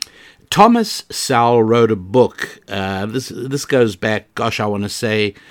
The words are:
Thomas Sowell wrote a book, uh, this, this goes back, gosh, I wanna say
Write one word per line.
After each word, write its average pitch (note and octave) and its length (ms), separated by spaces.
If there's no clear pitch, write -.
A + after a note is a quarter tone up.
Thomas A3+ 600
Sowell A#2+ 540
wrote A2+ 280
a G#2+ 40
book, G2 720
uh, G2 380
this, A#2+ 240
this B2 340
goes A#2 320
back, G#2+ 400
gosh, A2+ 240
I A2 60
wanna G2+ 240
say G#2+ 440